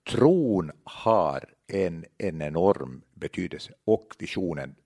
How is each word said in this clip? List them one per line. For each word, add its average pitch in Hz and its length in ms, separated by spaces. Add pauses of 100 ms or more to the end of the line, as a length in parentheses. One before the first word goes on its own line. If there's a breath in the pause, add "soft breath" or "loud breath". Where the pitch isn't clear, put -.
Tron 123 640 (140)
har 85 600 (220)
en, 90 380 (140)
en 80 240
enorm 76 600 (120)
betydelse, - 580 (120)
och - 340
visionen. 76 560 (120)